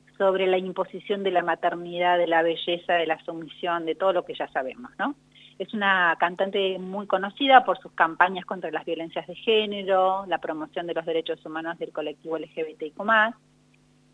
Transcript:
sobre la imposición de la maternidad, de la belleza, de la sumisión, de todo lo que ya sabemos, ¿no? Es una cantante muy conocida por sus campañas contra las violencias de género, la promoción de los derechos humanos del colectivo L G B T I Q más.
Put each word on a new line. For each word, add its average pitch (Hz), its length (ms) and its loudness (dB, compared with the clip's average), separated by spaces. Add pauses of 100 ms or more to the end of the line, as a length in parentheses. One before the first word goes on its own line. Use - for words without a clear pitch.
(180)
sobre 190 280 4
la 185 120 4
imposición 190 680 -4
de 190 80 0
la 175 100 2
maternidad, 175 760 0
de 170 100 2
la 165 140 4
belleza, 170 540 0
de 165 100 2
la 156 180 0
sumisión, 165 640 -6
de 160 100 -2
todo 190 160 2
lo 175 140 0
que 156 80 -10
ya 147 160 -6
sabemos, 127 500 -6
¿no? 247 160 -2 (420)
Es 190 160 -8
una 190 460 2
cantante 190 600 0
muy 190 280 -8
conocida 247 560 6
por 185 160 0
sus - 140 -20
campañas 180 520 2
contra 180 240 -6
las 156 160 -6
violencias 165 400 -8
de 175 100 -12
género, 196 920 0
la 165 100 -2
promoción 156 480 -6
de 165 80 -4
los 160 120 -4
derechos 165 400 -4
humanos 160 340 -8
del 160 120 -8
colectivo 151 460 -8
L 156 160 -8
G 160 120 -4
B 156 120 -12
T 156 100 -8
I 147 40 -10
Q 196 140 -10
más. 220 280 4 (800)